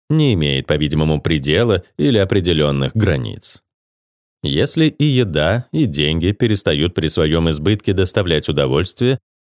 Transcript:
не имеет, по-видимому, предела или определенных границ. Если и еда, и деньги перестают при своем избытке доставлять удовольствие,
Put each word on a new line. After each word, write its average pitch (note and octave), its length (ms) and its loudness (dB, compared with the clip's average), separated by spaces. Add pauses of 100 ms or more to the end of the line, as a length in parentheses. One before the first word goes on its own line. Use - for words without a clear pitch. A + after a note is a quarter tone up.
не D3 260 2
имеет, C#2+ 320 -2
по-видимому, D2+ 540 0
предела E2 640 0 (120)
или C#3+ 220 2
определенных D#2+ 800 0
границ. D2 680 -4 (800)
Если A2+ 440 0
и D3+ 180 0
еда, A2 640 0
и D#3 140 0
деньги D#2+ 480 0
перестают F#2 640 0
при D#2 140 -2
своем E2 420 2
избытке F#2+ 420 0
доставлять F2+ 560 0
удовольствие, D#2+ 680 0 (400)